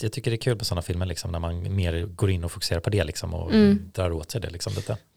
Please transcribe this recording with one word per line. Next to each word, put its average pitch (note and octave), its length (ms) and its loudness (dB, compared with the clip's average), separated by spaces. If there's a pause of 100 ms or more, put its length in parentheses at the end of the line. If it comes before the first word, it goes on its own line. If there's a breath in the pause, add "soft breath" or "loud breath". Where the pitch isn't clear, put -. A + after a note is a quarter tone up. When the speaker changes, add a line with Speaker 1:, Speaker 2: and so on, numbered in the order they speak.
Speaker 1:
jag A2 100 -2
tycker - 200 -2
det A#2 40 0
är - 60 -4
kul B2 160 2
med G2+ 80 -4
såna F2 160 0
filmer F2+ 240 -2
liksom, F2+ 260 -4
när E2+ 80 -2
man E2+ 360 -2
mer E2+ 300 2
går F2+ 260 0
in F2 120 0
och E2+ 80 -4
fokuserar - 280 -2
på - 100 -2
det G2+ 140 4
liksom, D#2+ 300 -6
och E2+ 200 -2
Speaker 2:
Mm. G2+ 400 6
Speaker 1:
drar F2+ 180 0
åt D#2+ 200 -6
sig A2 100 -4
det - 80 -4
liksom, F2 240 -6
lite. G2 240 -4 (200)